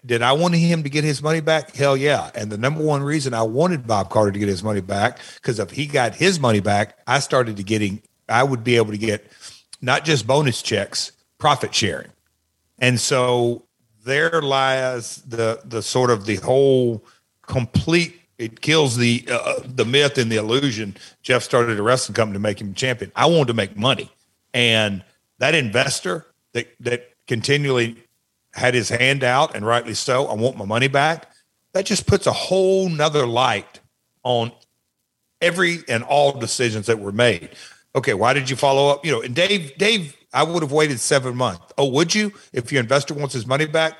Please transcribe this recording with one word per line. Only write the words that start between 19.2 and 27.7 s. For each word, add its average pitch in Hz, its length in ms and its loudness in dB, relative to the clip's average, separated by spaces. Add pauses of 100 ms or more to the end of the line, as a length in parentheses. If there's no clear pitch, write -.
uh, - 340 -2
the 127 200 -4
myth 139 340 2
and 113 140 0
the 110 40 0
illusion. 110 600 -2 (260)
Jeff 127 220 0
started 117 340 0
a 101 40 -2
wrestling 120 320 0
company 107 200 0
to 101 60 -6
make 104 200 -4
him 98 140 -10
champion. 120 400 -4
I 123 120 2
wanted 156 220 4
to 117 60 0
make 104 220 -2
money. 107 340 -2 (420)
And 110 520 0 (340)
that 139 160 2
investor 139 720 -2 (280)
that, 120 260 -8
that 120 340 -6 (140)
continually 123 680 0 (560)